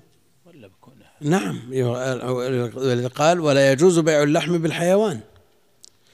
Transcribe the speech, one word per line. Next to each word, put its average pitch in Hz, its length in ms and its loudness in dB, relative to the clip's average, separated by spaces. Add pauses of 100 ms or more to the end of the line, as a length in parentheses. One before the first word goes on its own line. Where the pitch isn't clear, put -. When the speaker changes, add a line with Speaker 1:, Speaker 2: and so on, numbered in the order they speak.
(460)
Speaker 1:
غلب 135 340 -20
كونه. 120 260 -20 (140)
Speaker 2:
نعم، 147 520 -4
يغ-، 127 520 -4 (520)
ولذا 127 320 -2
قال: 165 320 2
"ولا 139 320 4
يجوز 165 260 4
بيع 156 240 2
اللحم 156 360 0
بالحيوان". 170 600 0 (920)